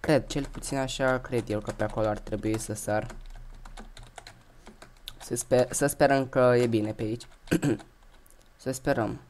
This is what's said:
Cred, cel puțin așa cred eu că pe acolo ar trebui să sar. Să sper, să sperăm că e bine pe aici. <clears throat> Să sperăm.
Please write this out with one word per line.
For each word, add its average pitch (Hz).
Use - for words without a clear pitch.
Cred, 143
cel 139
puțin -
așa 131
cred 123
eu 107
că 104
pe 107
acolo 107
ar 107
trebui 110
să 110
sar. 107
Să -
sper, 123
să -
sperăm 139
că 127
e 123
bine 110
pe -
aici. 113
<clears throat> -
Să -
sperăm. 127